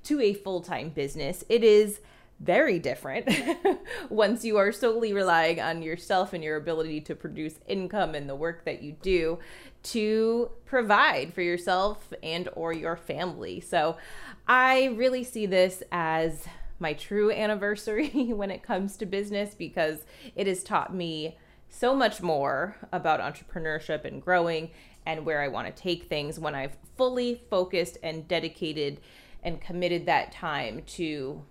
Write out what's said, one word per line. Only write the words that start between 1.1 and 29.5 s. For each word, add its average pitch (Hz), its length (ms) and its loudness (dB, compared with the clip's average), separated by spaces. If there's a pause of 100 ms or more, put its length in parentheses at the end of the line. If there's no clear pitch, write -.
it 226 160 4
is 208 340 8 (400)
very 202 400 4
different 143 500 -4 (420)
<laughs> - 400 -6
once 214 340 2
you 220 120 2
are 202 140 6
solely 226 420 2
relying 170 480 4
on 165 220 -2
yourself 185 500 0
and 165 120 -6
your 156 100 -2
ability 160 460 -2
to 151 160 -8
produce 156 500 -8
income 185 480 -2
and 143 140 -6
the 139 80 -6
work 165 280 -6
that 147 160 -6
you 147 120 -12 (100)
do 170 380 2 (420)
to 220 680 2 (160)
provide 208 680 4
for 185 80 -2
yourself 180 680 0 (100)
and 170 320 -6
or 165 180 -4
your 165 240 -4
family. 143 600 -6
So 160 380 0 (500)
I 262 380 6 (120)
really 254 280 2
see 214 220 -4
this 185 440 4
as 160 540 0 (340)
my 160 140 -2
true 208 400 0
anniversary 214 760 0
<laughs> 240 240 0
when 196 200 -2
it 180 100 -10
comes 196 360 -2
to 220 80 -6
business, 202 500 -4
because 156 480 -2 (320)
it 196 100 0
has 185 160 0
taught 180 320 -2
me 160 440 -6 (280)
so - 260 0
much 262 300 2
more 147 540 0 (160)
about 156 260 2
entrepreneurship 156 840 -6
and - 180 -10
growing 170 480 2 (360)
and 160 200 -4
where 151 160 0
I 143 60 -2
want 113 180 -4
to - 160 -12
take 170 220 -2
things 151 340 -4
when 151 160 -6
I've 135 220 -6 (200)
fully 247 540 0
focused 180 500 0
and 160 280 -8
dedicated 156 720 -2 (420)
and 165 180 -4